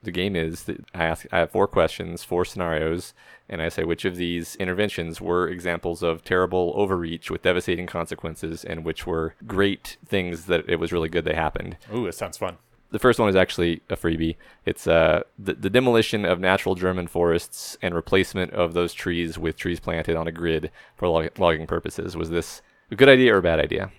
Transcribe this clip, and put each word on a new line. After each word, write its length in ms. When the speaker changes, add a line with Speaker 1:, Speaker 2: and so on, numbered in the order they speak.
Speaker 1:
The 100
game 260
is 260
that 140
I 100
ask, 260
I 100
have 120
four 160
questions, 560
four 220
scenarios, 680
and 120
I 60
say 160
which 220
of 100
these 400
interventions 640
were 300
examples 520
of 220
terrible 540
overreach 520
with 120
devastating 440
consequences, 800
and 220
which 200
were 300
great 600
things 400
that 240
it 80
was 160
really 160
good 160
they 100
happened. 400
Speaker 2:
Ooh, 120
it 100
sounds 220
fun. 200
Speaker 1:
The 80
first 200
one 80
is 80
actually 540
a 80
freebie. 400
It's, 220
uh, 360
the, 180
the 140
demolition 560
of 140
natural 360
German 320
forests 760
and 120
replacement 600
of 200
those 200
trees 440
with 200
trees 240
planted 340
on 120
a 40
grid 400
for 140
log-, 280
logging 300
purposes. 480
Was 140
this 320
a 60
good 140
idea 260
or 40
a 40
bad 160
idea? 400